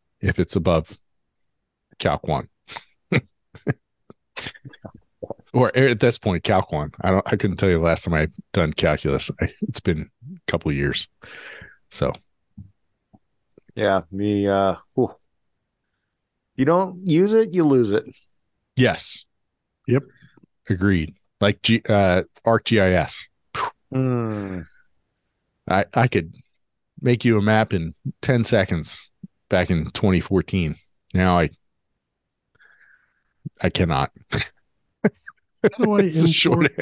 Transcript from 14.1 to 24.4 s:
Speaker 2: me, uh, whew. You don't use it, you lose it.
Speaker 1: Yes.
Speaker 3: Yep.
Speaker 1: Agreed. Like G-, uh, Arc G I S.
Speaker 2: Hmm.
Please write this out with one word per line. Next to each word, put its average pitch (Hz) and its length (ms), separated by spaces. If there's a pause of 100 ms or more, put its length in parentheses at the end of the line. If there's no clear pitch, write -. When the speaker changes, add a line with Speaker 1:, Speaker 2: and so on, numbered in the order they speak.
Speaker 2:
me, 101 340
uh, 98 280 (200)
whew. 123 200 (1400)
You 131 100
don't 185 420
use 180 240
it, 220 220
you 175 100
lose 127 280
it. 107 120 (720)
Speaker 1:
Yes. - 480 (600)
Speaker 3:
Yep. 127 160 (640)
Speaker 1:
Agreed. 92 460 (260)
Like 101 220
G-, 113 260
uh, 95 360 (200)
Arc 113 220
G 110 140
I 92 120
S. - 360 (600)
Speaker 2:
Hmm. 113 720 (1080)